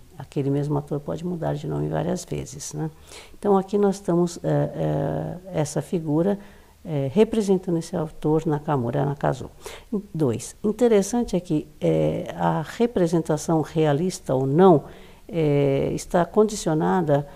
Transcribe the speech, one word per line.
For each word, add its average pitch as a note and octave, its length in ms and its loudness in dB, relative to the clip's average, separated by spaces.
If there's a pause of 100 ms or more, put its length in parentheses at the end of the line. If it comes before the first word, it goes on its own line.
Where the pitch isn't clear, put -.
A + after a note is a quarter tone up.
(180)
Aquele C3+ 320 -4
mesmo C#3+ 260 0
ator C#3+ 220 -4
pode D#3+ 260 -8
mudar D#3+ 300 -4
de D3 140 -8
nome D3 200 -4
várias D#3+ 360 -4
vezes, C#3+ 480 -10
né? D3+ 180 -6 (480)
Então, G3+ 180 2
aqui F#3+ 220 0
nós G3+ 160 2
estamos, F3 480 0
é, D#3 60 -2
é, D#3 1120 -2
essa D3+ 200 -2
figura, E3 560 0 (480)
é, C#3 300 -2
representando G3 640 2
esse E3 160 -8
autor D#3 500 0
Nakamura D3 600 0
Nakazo. D3 460 -2 (600)
Dois, B2+ 520 -2
interessante G#3+ 720 2
é F3 40 2
que, - 280 -2 (120)
é, D#3+ 560 0
a E3 260 0
representação E3+ 1000 0
realista D#3 720 0
ou C3 100 2
não, D#3 380 6 (460)
é, C#3+ 640 2
está F3 320 0
condicionada F3 1120 2